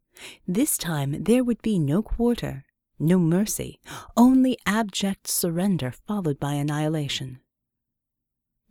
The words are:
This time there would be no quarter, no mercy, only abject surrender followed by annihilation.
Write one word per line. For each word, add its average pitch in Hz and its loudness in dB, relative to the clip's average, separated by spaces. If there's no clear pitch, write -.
This 214 0
time 151 -4
there 247 4
would 240 -2
be 220 0
no 156 2
quarter, 214 -2
no 170 4
mercy, 170 0
only 254 6
abject 202 -2
surrender 170 -2
followed 175 -4
by 143 -4
annihilation. 147 -4